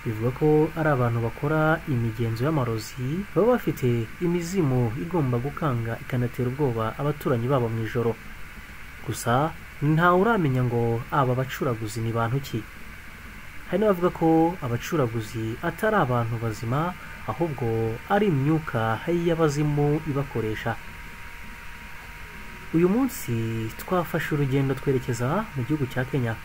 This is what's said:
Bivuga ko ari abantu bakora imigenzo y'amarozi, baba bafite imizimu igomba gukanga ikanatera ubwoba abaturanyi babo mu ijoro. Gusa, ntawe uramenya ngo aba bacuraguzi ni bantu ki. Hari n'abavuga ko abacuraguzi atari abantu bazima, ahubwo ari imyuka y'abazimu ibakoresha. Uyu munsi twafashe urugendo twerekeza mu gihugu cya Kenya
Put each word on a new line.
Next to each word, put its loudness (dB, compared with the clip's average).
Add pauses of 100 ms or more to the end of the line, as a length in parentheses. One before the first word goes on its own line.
Bivuga 0
ko 2 (280)
ari 2
abantu 2
bakora 2
imigenzo 0
y'amarozi, -2 (120)
baba 6
bafite 0 (120)
imizimu 2
igomba 0
gukanga -2
ikanatera 0
ubwoba 0 (140)
abaturanyi 0
babo 2
mu -2
ijoro. 0 (920)
Gusa, 2 (280)
ntawe 6
uramenya 4
ngo 2 (120)
aba 2
bacuraguzi -2
ni -2
bantu 0
ki. -4 (1080)
Hari 0
n'abavuga 4
ko 2 (320)
abacuraguzi -2
atari 0
abantu 2
bazima, -2 (380)
ahubwo -2 (140)
ari 4
imyuka 2
y'abazimu 2 (100)
ibakoresha. -2 (2000)
Uyu 6
munsi 0 (160)
twafashe 0
urugendo 2
twerekeza 0 (120)
mu -2
gihugu 0
cya -2
Kenya 0 (120)